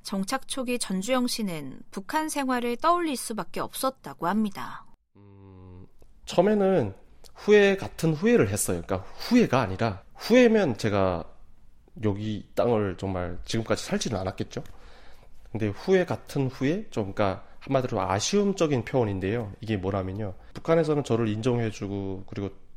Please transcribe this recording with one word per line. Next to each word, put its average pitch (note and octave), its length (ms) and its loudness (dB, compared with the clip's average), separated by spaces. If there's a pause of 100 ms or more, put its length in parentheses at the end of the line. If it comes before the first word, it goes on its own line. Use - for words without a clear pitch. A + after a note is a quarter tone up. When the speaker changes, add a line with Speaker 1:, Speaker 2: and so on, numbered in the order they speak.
Speaker 1:
정착 - 460 -4
초기 B3 300 -2
전주영 A#3+ 500 0
씨는 D#3+ 520 -6 (100)
북한 D#4 380 -4
생활을 B3+ 480 -2
떠올릴 E4 400 2
수밖에 - 440 -8
없었다고 E3 640 -4
합니다. F#3 580 -2 (320)
Speaker 2:
음, F#2+ 720 -20 (380)
처음에는 F#3+ 720 4 (400)
후회 G3+ 420 6
같은 E3 380 0
후회를 E3+ 340 4
했어요. G2 360 0
그러니까 F#2 300 -4
후회가 G#3 460 4
아니라, F#2+ 420 -2 (120)
후회면 A3 640 6
제가 F#2+ 460 2 (760)
여기 G#2 520 -2
땅을 G#2 440 2
정말 F2+ 460 -4
지금까지 A2 400 -2
살지는 D#3 340 -2
않았겠죠. F#2+ 460 -6 (880)
근데 G#2+ 160 -2
후회 F#3 360 2
같은 C3+ 440 -2
후회, D#3 420 -2
좀, G2+ 220 -4
그러니까 G2 320 0 (160)
한마디로 B2 400 0
아쉬움적인 D3 840 2
표현인데요. G#2 760 0
이게 G#2+ 160 -2
뭐라면요, F#2+ 580 -2 (200)
북한에서는 D#3 500 2
저를 A#2 240 2
인정해주고 G#2+ 1000 -2
그리고 G2+ 240 -6 (260)